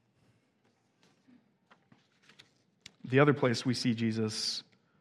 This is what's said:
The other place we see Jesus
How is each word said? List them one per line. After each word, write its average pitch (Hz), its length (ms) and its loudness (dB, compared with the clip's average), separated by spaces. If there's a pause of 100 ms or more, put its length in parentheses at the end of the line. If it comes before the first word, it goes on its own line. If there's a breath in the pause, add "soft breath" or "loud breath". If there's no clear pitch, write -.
(3000)
The 127 140 2
other 147 140 6
place 127 320 -2
we 127 80 0
see 120 220 -2
Jesus 110 680 -4 (380)